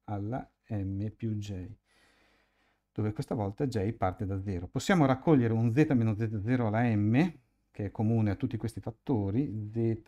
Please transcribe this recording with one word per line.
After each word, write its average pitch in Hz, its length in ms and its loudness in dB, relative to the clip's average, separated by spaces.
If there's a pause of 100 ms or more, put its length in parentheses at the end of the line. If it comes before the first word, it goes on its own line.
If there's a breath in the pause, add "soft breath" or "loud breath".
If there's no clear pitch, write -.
alla 107 420 -6 (220)
M 98 420 -4
più 110 260 -6
J, 101 300 -8 (1300 soft breath)
dove 107 200 -2
questa - 220 -6
volta 107 320 -2
J 113 260 -2
parte 92 340 -2
da 95 160 -4
zero. 95 240 -6
Possiamo 165 400 2
raccogliere 127 480 4
un 113 180 2
Z 147 180 6
meno 113 260 4
Z 110 260 -4
zero 120 240 0
alla 107 160 2
M, 117 500 4 (380)
che 107 160 -8
è 95 40 -8
comune 110 420 2
a - 20 -2
tutti 113 240 -4
questi 113 220 -8
fattori, 107 920 -2
Z 113 360 0